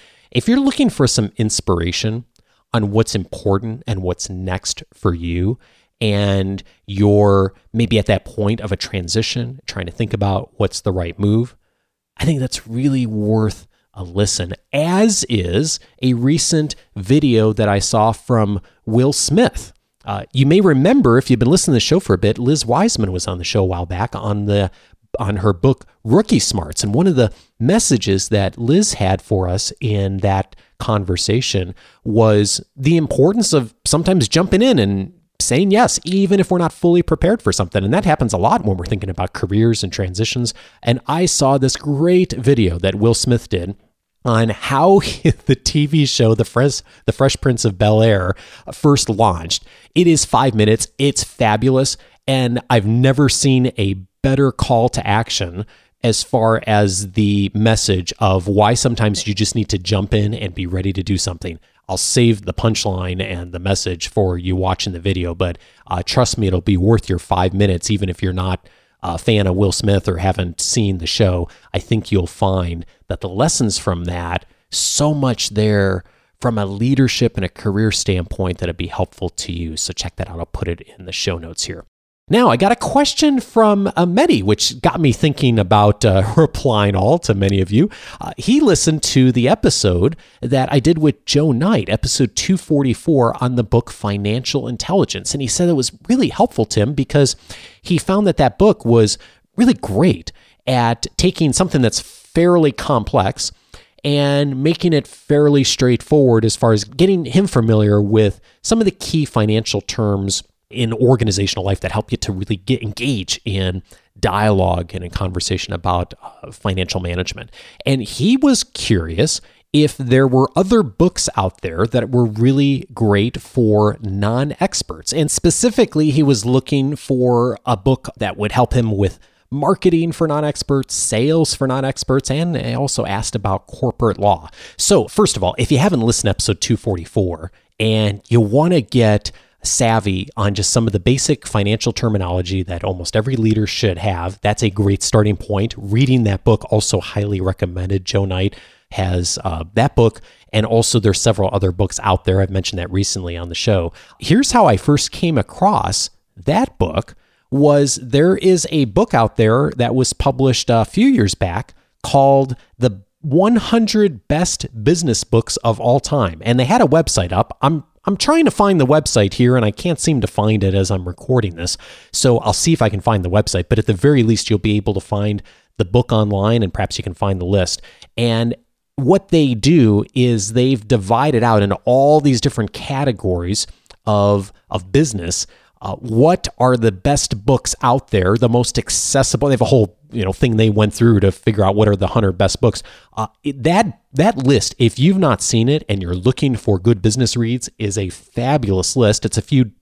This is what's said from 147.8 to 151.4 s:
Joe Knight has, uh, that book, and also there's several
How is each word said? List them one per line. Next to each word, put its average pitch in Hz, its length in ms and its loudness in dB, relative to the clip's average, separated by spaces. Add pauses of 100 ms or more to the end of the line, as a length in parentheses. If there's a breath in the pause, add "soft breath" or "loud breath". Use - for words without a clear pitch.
Joe 98 220 -2
Knight 95 320 -2 (340 loud breath)
has, 92 540 -2
uh, 82 180 -6 (120)
that 113 200 0
book, 113 240 2 (320 soft breath)
and 110 140 0
also 117 340 2
there's 101 220 2
several 104 320 0